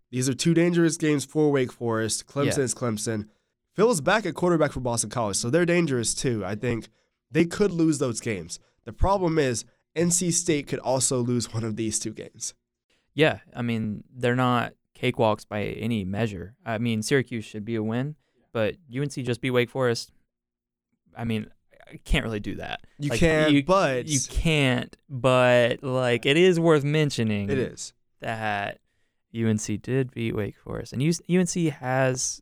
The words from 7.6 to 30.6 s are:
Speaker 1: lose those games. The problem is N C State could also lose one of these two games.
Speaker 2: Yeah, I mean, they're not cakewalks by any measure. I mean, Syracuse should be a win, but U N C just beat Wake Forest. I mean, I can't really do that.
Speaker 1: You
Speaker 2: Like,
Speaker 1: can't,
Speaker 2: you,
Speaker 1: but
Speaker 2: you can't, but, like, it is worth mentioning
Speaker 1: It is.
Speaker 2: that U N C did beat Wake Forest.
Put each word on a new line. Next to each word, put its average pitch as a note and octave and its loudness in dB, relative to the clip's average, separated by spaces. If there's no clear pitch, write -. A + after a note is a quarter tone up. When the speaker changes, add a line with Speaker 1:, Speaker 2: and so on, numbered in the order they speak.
Speaker 1:
lose D#3+ 2
those B2+ -2
games. F2+ -8
The A2 -12
problem F3 2
is B2+ 0
N F3 2
C E3+ 0
State D3 0
could B2+ -4
also C3 0
lose A#2+ -2
one A#2 -4
of A2+ -4
these A2+ -2
two A2 -8
games. - -12
Speaker 2:
Yeah, C#3 2
I B2 -6
mean, A2 -4
they're B2 0
not B2 2
cakewalks A#2 0
by G#2 -6
any G#2+ -4
measure. G2 -6
I A#2 -4
mean, A2+ -2
Syracuse A#2+ -2
should G#2+ -12
be A#2 -4
a A2 -2
win, B2 -4
but A2 -2
U B2 -6
N D3 -4
C C#3 -8
just A#2+ -2
beat C3 -2
Wake B2 2
Forest. B2 -2
I A#2 -8
mean, A2 -4
I D#3 -16
can't - 2
really A2 -4
do G#2 -6
that. - -10
Speaker 1:
You D3 -2
Speaker 2:
Like, A#2+ 2
Speaker 1:
can't, D#3 6
Speaker 2:
you, C#3+ 6
Speaker 1:
but C#3 2
Speaker 2:
you D3 0
can't, C3+ 0
but, B2 4
like, B2+ 0
it C#3+ 4
is F3+ 6
worth D#3+ 4
mentioning B2 0
Speaker 1:
It C3+ -2
is. - -6
Speaker 2:
that G#2+ -4
U A2+ 0
N G#2+ 4
C G#2+ -4
did B2+ -2
beat A2+ -4
Wake A2 -6
Forest. - -10